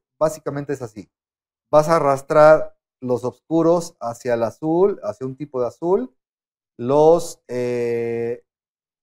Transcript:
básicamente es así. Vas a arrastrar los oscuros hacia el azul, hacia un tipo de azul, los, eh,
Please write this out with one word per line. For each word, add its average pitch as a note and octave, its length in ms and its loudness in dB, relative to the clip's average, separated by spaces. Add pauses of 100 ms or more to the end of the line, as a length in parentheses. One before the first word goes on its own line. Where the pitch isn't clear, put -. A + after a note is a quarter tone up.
(180)
básicamente C#3+ 540 -6
es C3+ 100 -8
así. A2 300 -16 (580)
Vas D3+ 200 4
a E3 80 4
arrastrar D3+ 800 4 (240)
los B2 240 -4
oscuros E3 760 -2
hacia A#2+ 360 -6
el A#2 80 -2
azul, E3+ 600 -2
hacia G#2+ 240 -10
un C3 80 -12
tipo C#3 240 -10
de A#2+ 80 -4
azul, F#3+ 480 -4 (640)
los, D3+ 720 2
eh, A#2+ 960 -6 (580)